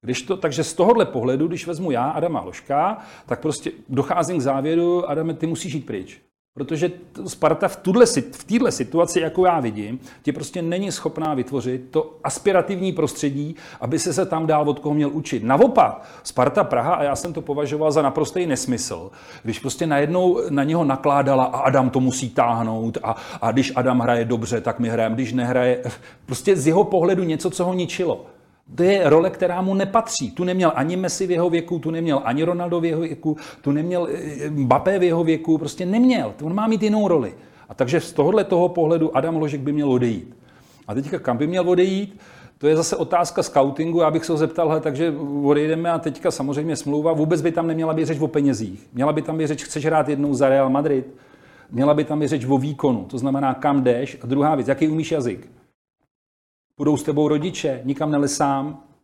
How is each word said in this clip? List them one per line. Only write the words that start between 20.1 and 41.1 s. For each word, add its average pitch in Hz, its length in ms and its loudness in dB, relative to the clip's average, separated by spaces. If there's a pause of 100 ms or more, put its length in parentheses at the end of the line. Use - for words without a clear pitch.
na 139 140 0
něho 160 200 0
nakládala: 135 600 2
„A 127 140 -4
Adam 131 320 2
to 135 100 0
musí 127 300 -2
táhnout 113 720 -2
a, 110 140 -4 (240)
a 113 120 0
když 131 240 0
Adam 127 240 2
hraje 120 240 2
dobře, 117 360 -2
tak - 180 -4
my 117 100 0
hrajeme, 113 260 0
když 117 180 -4
nehraje,“ 123 500 0 (440)
prostě 185 300 0
z 143 100 0
jeho 170 180 4
pohledu 185 400 0
něco, 165 260 -2
co 180 140 -4
ho 185 100 -2
ničilo. 170 520 -4 (480)
To 170 80 0
je 185 280 4
role, 165 200 6
která 180 320 -2
mu 190 120 0
nepatří. 196 560 0
Tu 180 140 -4
neměl 180 300 2
ani 156 220 0
Messi 185 300 -2
v 175 40 -2
jeho 175 200 2
věku, 170 280 -2
tu 156 120 -4
neměl 160 340 0
ani 127 200 0
Ronaldo 175 360 -2
v 165 40 -2
jeho 160 160 0
věku, 156 360 -4 (260)
tu 143 100 0
neměl, 170 400 0
eh, 151 380 -8
Mbappé 139 480 2
v 180 40 2
jeho 170 220 2
věku, 160 340 0
prostě - 280 -6
neměl. 208 560 2
On 165 120 -4
má 214 120 -2
mít 220 160 0
jinou 214 260 2
roli. 139 260 2 (340)
A - 60 -16
takže 139 260 2
z - 120 -14
tohohle 185 320 4
toho 180 240 2
pohledu 165 480 2
Adam 165 180 0
Hložek 151 260 -2
by 143 120 -4
měl 147 180 0
odejít. 120 460 0 (520)
A 104 60 -8
teďka 143 240 -4